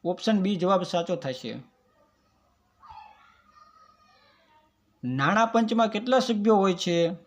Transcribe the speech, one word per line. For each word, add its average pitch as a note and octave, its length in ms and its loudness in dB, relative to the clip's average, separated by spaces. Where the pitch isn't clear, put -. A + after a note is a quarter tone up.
ઓપ્શન G3+ 360 0
બી G3 160 0
જવાબ F#3 260 2
સાચો F3 340 -2
થશે. B2 460 -8
નાણાં D3+ 420 0
પંચમાં A3+ 420 0
કેટલા B3 300 0
સભ્યો A3 380 2
હોય F#3+ 180 4
છે? E3+ 420 0